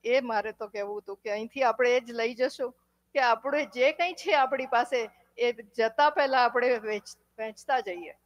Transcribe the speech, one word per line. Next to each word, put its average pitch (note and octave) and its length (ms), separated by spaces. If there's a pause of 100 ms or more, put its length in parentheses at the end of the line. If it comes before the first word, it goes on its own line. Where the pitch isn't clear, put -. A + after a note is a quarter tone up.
એ B3 160
મારે A3 320
તો G#3+ 160
કહેવું G3+ 340
હતું G3 220
કે G#3+ 80
અહીંથી A3+ 320
આપણે B3 340
એ - 20
જ A#3+ 120
લઈ A#3 220
જશું B3+ 380 (420)
કે C#4+ 60
આપણે C4 460
જે B3+ 260
કંઈ F4 220
છે F4+ 200
આપણી C4 320
પાસે A#3+ 440 (280)
એ A#3+ 140
જતા A3+ 580
પહેલા C4+ 340
આપણે A#3+ 340
વેચ-, G#3+ 400 (220)
વહેંચતા A3 400
જઈએ F3 360 (100)